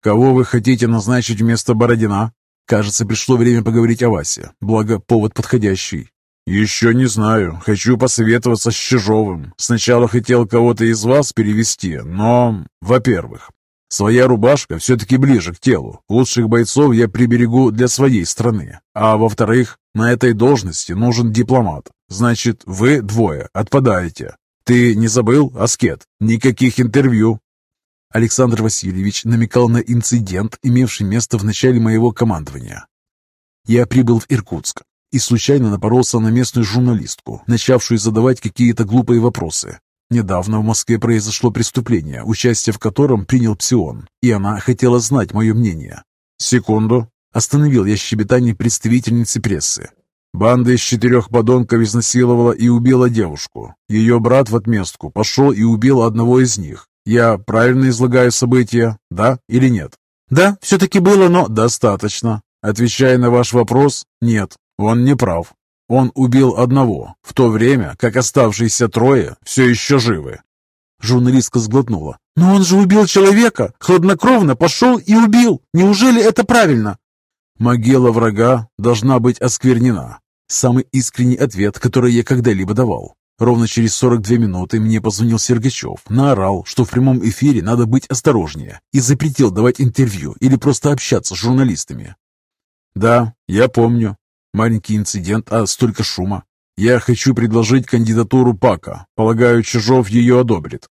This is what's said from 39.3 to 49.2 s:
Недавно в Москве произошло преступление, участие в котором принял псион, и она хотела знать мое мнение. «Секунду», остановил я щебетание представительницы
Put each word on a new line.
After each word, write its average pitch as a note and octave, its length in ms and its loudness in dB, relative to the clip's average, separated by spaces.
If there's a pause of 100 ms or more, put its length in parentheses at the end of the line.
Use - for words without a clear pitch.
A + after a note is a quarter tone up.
Недавно G#2 480 -2
в G#2+ 40 -2
Москве A2 360 -2
произошло A2+ 500 -2
преступление, G2+ 760 -4
участие A2+ 500 -2
в G2+ 40 -8
котором A2 480 -2
принял A#2 300 0
псион, D#2 520 -4 (140)
и B2 80 2
она G2+ 300 -2
хотела B2 400 0
знать A2+ 340 -2
мое A2 220 0
мнение. D#2+ 480 -4 (340)
«Секунду», A2+ 720 0 (220)
остановил C#3 540 0
я G#2 120 0
щебетание A2+ 560 0
представительницы A#2 880 -2